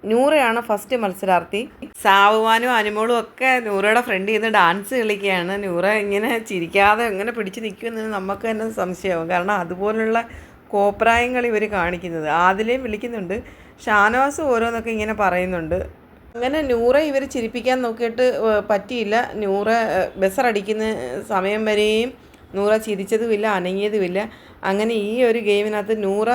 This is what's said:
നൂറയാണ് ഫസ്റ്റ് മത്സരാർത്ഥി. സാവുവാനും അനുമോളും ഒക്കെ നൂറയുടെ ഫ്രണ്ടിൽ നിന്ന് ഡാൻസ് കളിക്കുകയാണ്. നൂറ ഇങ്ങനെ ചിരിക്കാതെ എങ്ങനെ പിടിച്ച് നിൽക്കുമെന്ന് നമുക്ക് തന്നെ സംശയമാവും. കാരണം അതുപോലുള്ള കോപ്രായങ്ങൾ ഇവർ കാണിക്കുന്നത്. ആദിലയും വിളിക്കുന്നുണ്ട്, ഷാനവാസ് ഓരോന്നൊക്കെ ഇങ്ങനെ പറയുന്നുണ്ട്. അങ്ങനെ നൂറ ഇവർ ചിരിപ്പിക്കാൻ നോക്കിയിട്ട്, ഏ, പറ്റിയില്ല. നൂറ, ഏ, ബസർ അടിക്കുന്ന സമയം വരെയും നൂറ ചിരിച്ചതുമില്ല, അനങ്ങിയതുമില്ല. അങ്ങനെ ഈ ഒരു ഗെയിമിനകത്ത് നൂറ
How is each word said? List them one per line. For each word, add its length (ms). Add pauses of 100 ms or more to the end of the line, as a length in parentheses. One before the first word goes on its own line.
നൂറയാണ് 560
ഫസ്റ്റ് 360
മത്സരാർത്ഥി. 720 (340)
സാവുവാനും 720
അനുമോളും 460
ഒക്കെ 420
നൂറയുടെ 400
ഫ്രണ്ടിൽ 320
നിന്ന് 160
ഡാൻസ് 460
കളിക്കുകയാണ്. 680
നൂറ 220
ഇങ്ങനെ 520
ചിരിക്കാതെ 680
എങ്ങനെ 260
പിടിച്ച് 280
നിൽക്കുമെന്ന് 520
നമുക്ക് 380
തന്നെ 200
സംശയമാവും. 600
കാരണം 240
അതുപോലുള്ള 760 (400)
കോപ്രായങ്ങൾ 760
ഇവർ 240
കാണിക്കുന്നത്. 580
ആദിലയും 540
വിളിക്കുന്നുണ്ട്, 600 (420)
ഷാനവാസ് 560
ഓരോന്നൊക്കെ 500
ഇങ്ങനെ 240
പറയുന്നുണ്ട്. 600 (600)
അങ്ങനെ 280
നൂറ 360
ഇവർ 260
ചിരിപ്പിക്കാൻ 580
നോക്കിയിട്ട്, 400
ഏ, 380 (100)
പറ്റിയില്ല. 640
നൂറ, 360
ഏ, 460
ബസർ 300
അടിക്കുന്ന 380 (440)
സമയം 360
വരെയും 480 (420)
നൂറ 220
ചിരിച്ചതുമില്ല, 680
അനങ്ങിയതുമില്ല. 840 (360)
അങ്ങനെ 300
ഈ 280
ഒരു 160
ഗെയിമിനകത്ത് 680
നൂറ 300